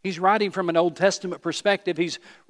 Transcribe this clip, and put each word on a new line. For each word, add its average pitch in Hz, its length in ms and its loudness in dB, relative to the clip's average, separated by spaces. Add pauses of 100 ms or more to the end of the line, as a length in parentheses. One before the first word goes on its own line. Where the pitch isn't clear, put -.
He's 190 160 -6
writing 196 320 2
from 180 180 -2
an 170 80 -2
Old 170 200 2
Testament 185 460 -2
perspective. 175 540 -2
He's 165 220 -2 (320)